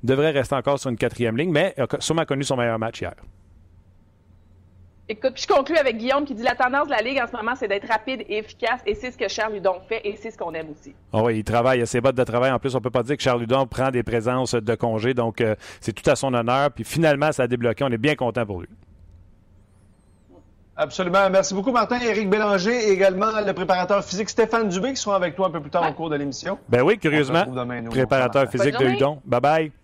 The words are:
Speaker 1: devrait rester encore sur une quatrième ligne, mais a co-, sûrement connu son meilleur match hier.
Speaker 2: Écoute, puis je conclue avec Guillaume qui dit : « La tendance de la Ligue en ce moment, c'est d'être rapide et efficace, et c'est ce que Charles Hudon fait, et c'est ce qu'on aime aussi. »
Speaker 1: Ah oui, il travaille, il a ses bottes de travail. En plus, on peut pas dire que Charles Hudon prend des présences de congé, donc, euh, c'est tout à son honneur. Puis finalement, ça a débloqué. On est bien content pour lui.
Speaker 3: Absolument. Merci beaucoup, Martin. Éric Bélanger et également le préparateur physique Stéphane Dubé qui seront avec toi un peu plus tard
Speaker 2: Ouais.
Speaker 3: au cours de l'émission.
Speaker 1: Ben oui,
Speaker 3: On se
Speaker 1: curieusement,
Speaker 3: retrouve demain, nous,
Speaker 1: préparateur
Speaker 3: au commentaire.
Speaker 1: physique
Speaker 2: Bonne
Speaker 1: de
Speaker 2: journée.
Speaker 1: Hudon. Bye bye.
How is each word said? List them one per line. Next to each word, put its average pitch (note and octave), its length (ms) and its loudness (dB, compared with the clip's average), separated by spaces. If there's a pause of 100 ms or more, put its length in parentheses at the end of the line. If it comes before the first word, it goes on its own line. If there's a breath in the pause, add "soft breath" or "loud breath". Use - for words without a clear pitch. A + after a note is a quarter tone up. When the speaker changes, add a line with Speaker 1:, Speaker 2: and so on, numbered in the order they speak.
Speaker 1:
devrait C3+ 280 2
rester C#3 240 0
encore C3+ 240 0
sur C3 120 -6
une A2+ 60 -4
quatrième A#2 400 -2
ligne, E3 140 0
mais E3 260 2
a B2+ 100 0
co-, - 140 -4
sûrement D#3+ 240 0
connu C#3 200 -4
son C3 120 -2
meilleur A#2 220 0
match A2 220 -6
hier. F2 140 -8 (1900)
Speaker 2:
Écoute, B3+ 260 -4
puis - 80 -10
je - 100 2
conclue D4 240 4
avec C4 220 2
Guillaume C4 260 0
qui C4+ 100 -8
dit : « G#3+ 100 -10
La B3 100 2
tendance C4+ 320 0
de C#4+ 60 -4
la A3 100 0
Ligue C4 180 -2
en - 60 -2
ce - 100 -10
moment, A3+ 200 -2
c'est A#3+ 100 -6
d'être G3+ 220 -2
rapide A3 400 -2
et G#3 100 -2
efficace, A#3 480 -4
et B3+ 80 0
c'est B3 160 -8
ce - 80 -20
que G#3+ 100 -2
Charles G#3+ 280 -4
Hudon F3+ 320 -2
fait, - 160 -4
et G3+ 120 -6
c'est A3+ 140 -12
ce - 80 -20
qu'on E3+ 160 -8
aime D#3+ 160 -8
aussi. » - 240 -20 (180)
Speaker 1:
Ah A2 120 2
oui, A#2 140 0
il G#2 60 -4
travaille, A#2+ 360 2
il - 20 2
a A2+ 40 0
ses A#2+ 140 0
bottes B2 160 2
de B2 80 2
travail. B2 280 0
En A#2+ 80 0
plus, B2+ 160 -4
on B2 40 0
peut A#2 100 -4
pas A#2+ 120 0
dire C3+ 140 -2
que - 60 -8
Charles B2 200 2
Hudon C3 240 2
prend C3 240 -2
des B2 140 0
présences A#2+ 500 -2
de A2+ 220 0
congé, A2+ 360 0
donc, A#2 280 -2
euh, A2 160 2 (240 loud breath)
c'est A2+ 120 -6
tout - 160 -2
à D3 60 6
son C3+ 180 -2
honneur. B2 380 2
Puis A2+ 140 -12
finalement, D3+ 480 2
ça C#3 100 0
a B2 60 2
débloqué. A#2+ 360 0
On C3+ 60 0
est A#2 80 -2
bien D3 160 2
content A#2+ 320 -2
pour F#2+ 140 -8
lui. E2+ 80 -12 (2000)
Speaker 3:
Absolument. F3+ 540 2
Merci F#3+ 220 4
beaucoup, G3+ 200 0
Martin. B3 280 2
Éric G#3+ 300 0
Bélanger G#3+ 580 2
et G3 40 6
également G3 520 2
le F#3+ 80 -2
préparateur F#3 500 0
physique G3 280 -6
Stéphane A3 380 2
Dubé F#3+ 220 -2
qui C4 60 -6
seront G3+ 180 -2
avec F3+ 220 -2
toi F#3+ 120 0
un - 20 0
peu D#3+ 100 -6
plus D3 80 -14
tard F3 140 2
Speaker 2:
Ouais. D#3+ 80 0
Speaker 3:
au - 40 -8
cours E3 160 -6
de D3 60 -2
l'émission. C#3+ 420 -6 (100)
Speaker 1:
Ben A#2+ 120 4
oui, E3+ 140 6
Speaker 3:
On - 20 -2
se G3+ 40 -14
Speaker 1:
curieusement, D3+ 400 2
Speaker 3:
retrouve B2+ 160 -2
demain, B2 260 -6
nous, A#2 80 -10
Speaker 1:
préparateur C3 540 2
Speaker 3:
au - 20 -2
commentaire. - 40 -8 (100)
Speaker 1:
physique C#3 180 0
Speaker 2:
Bonne C3 160 2
Speaker 1:
de B2+ 40 -2
Speaker 2:
journée. C#3+ 180 2
Speaker 1:
Hudon. C#3 100 -20
Bye A#2+ 140 0
bye. D#3 320 2 (120)